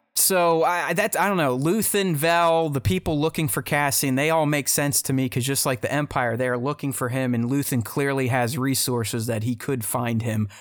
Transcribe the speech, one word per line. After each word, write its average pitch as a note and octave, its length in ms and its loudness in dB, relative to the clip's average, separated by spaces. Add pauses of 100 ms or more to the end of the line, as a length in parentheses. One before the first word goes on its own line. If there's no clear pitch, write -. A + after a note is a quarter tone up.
(160)
So E3+ 480 4
I, E3 240 0
I, E3+ 60 -2
that's, G3+ 220 0
I F3 120 2
don't G3 80 0
know. C#3 200 2
Luthen, F#3 600 0
Vel, E3 520 4
the C#3 120 -2
people F3 400 0
looking D#3+ 260 0
for D3+ 160 -2
Cassian, C#3+ 540 0
they D3 120 2
all D#3+ 180 2
make D3 200 0
sense C#3+ 360 0
to - 100 -4
me, C3 160 0
'cause B2 160 -2
just C3+ 200 -2
like C3 180 -2
the - 100 -2
Empire, C3+ 440 -2
they B2+ 120 0
are B2 100 0
looking C#3 340 -4
for B2+ 180 -4
him, B2+ 220 0
and A#2 120 0
Luthen C3+ 400 0
clearly C#3 420 -2
has B2 320 0
resources A#2+ 680 -2
that A2 180 -2
he A#2+ 100 -2
could B2 300 -4
find A#2 380 -2
him, A2 260 -2 (120)